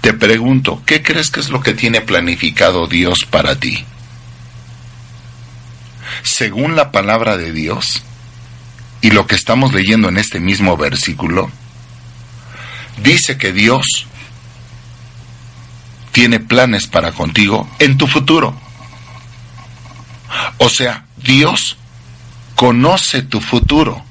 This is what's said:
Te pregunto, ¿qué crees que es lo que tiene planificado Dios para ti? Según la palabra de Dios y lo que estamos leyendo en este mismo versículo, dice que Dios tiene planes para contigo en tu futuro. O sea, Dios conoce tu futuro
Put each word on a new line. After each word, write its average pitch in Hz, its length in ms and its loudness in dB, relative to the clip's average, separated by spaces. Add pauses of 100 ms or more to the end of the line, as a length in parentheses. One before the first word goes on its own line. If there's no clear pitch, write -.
Te 110 120 2
pregunto, 113 720 2
¿qué 156 180 0
crees 156 260 0
que - 100 -4
es - 100 -6
lo 135 120 -4
que 110 120 0
tiene 117 280 0
planificado 87 840 0
Dios 87 320 2 (100)
para 73 300 0
ti? - 260 -6 (2500)
Según 127 540 0
la 139 140 2
palabra 107 440 2
de 82 160 -6
Dios - 500 -4 (1000)
y 110 100 4
lo 101 160 4
que 98 80 0
estamos 127 380 2
leyendo 101 340 4
en 90 100 0
este 104 220 -2
mismo 95 380 2
versículo, 82 720 -2 (1500)
dice 147 340 2
que 95 140 -2
Dios 110 560 0 (2000)
tiene 117 260 4
planes 117 480 2
para 82 240 0
contigo 98 580 0 (100)
en 135 180 4
tu 147 100 2
futuro. 143 500 2 (2000)
O 120 100 6
sea, 123 360 -4 (120)
Dios 135 580 2 (800)
conoce 127 680 2
tu 135 180 -4
futuro 127 680 2